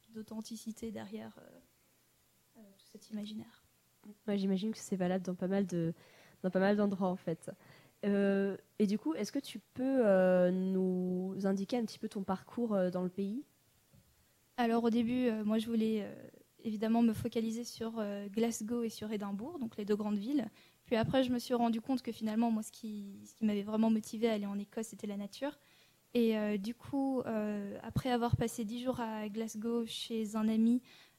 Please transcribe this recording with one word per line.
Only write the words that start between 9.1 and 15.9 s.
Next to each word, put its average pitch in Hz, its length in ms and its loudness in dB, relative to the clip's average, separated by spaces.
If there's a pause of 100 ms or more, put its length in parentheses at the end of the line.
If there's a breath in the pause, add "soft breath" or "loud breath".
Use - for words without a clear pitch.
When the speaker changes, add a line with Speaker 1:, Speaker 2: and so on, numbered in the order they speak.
Speaker 2:
est-ce - 160 -4
que 277 80 -2
tu - 180 -8 (160)
peux, 262 320 2
euh, 185 460 8
nous 185 840 0 (120)
indiquer 196 320 0
un 233 80 0
petit - 120 -12
peu 226 100 -8
ton 214 160 -6
parcours, 208 520 -2
euh, 185 160 2
dans 180 100 -2
le 180 80 -2
pays ? 202 340 -6 (1120)
Speaker 1:
Alors, 233 260 2
au 233 60 4
début, 240 380 2
euh, 220 160 0
moi, 214 140 2
je 220 100 0
voulais, 220 360 2